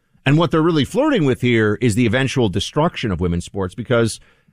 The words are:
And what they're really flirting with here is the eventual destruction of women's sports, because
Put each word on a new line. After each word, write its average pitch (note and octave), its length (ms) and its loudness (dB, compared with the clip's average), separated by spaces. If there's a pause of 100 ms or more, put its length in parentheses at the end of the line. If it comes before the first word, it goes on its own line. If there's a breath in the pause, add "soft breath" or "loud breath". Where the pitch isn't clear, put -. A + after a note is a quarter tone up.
(240)
And D3 140 4
what E3+ 120 2
they're D#3+ 120 2
really D#3 220 2
flirting B3+ 400 0
with B2+ 160 0
here A2 400 2
is A#2 140 2
the B2 120 2
eventual B2 420 0
destruction A2+ 640 -4
of E2 100 -4
women's F2 240 -2
sports, F#2+ 300 -8
because A#2 460 -2 (320 soft breath)